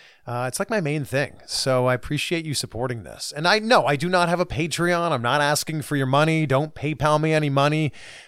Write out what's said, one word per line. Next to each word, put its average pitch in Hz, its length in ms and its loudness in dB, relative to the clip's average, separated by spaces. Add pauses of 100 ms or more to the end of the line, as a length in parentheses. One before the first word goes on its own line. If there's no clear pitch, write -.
(260)
Uh, 123 220 -6
it's, 127 100 -8
like, 196 120 -4
my 220 100 0
main 151 240 -2
thing. 131 420 -4
So 127 420 0
I 127 80 2
appreciate 156 500 -4
you 151 80 -4
supporting 120 500 -6
this. - 320 -12
And 151 100 -4
I 208 140 4
know 220 260 4
I 147 120 2
do 156 100 -2
not 175 220 2
have 175 100 0
a 175 60 2
Patreon. 170 640 0
I'm 127 100 0
not 131 200 2
asking 147 400 0
for 147 160 -2
your 139 100 0
money. 156 380 4
Don't 139 280 0
PayPal 151 480 0
me 156 120 2
any 151 160 2
money. 147 420 2 (360)